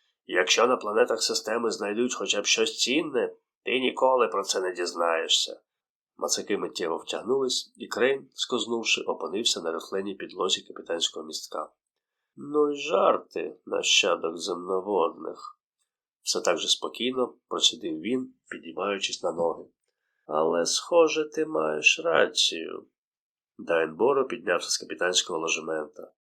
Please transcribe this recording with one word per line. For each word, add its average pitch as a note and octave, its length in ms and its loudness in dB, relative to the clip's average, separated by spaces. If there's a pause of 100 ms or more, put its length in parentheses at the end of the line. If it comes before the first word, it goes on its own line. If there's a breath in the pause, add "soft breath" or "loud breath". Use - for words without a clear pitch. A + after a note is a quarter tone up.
(260)
«Якщо F#2 420 4
на C3 100 4
планетах A2+ 460 2
системи A2+ 480 0
знайдуть G#2 420 -2
хоча - 280 -2
б - 40 -10
щось A2+ 320 2
цінне, C3 580 0 (280)
ти B2 160 0
ніколи B2+ 480 4
про G2+ 160 -2
це G2 180 -2
не F#2 100 0
дізнаєшся». E2+ 880 0 (560)
Мацаки F#2 400 -2
миттєво E2 400 -4
втягнулись, B2 800 -2
і G#2 100 -12
Крейн, C3+ 460 0
скознувши, A2+ 680 -2
опинився F#2 600 -2
на E2 100 -4
рифленій G2 440 -6
підлозі F#2 460 -2
капітанського - 640 -6
містка. D#2 440 -10 (640)
«Ну D3 360 0
й C#3+ 40 -2
жарти, D3 880 0
нащадок E2+ 720 2
земноводних», F2+ 1200 -2 (600)
все - 200 -2
так F2+ 160 2
же F#2+ 100 -4
спокійно B2 680 -2 (140)
процідив D#2+ 520 0
він, B2+ 340 -4 (160)
підіймаючись F#2 760 -4
на F2 80 0
ноги. E2 340 -2 (600)
«Але, E2+ 400 2
схоже, D#3 640 4
ти D#3+ 160 -2
маєш D#3 580 2
рацію». E2+ 840 2 (720)
Дайнборо F#2 680 2
піднявся F2 420 -2
з - 80 0
капітанського F2+ 640 -2
ложемента. D#2+ 720 -4 (120)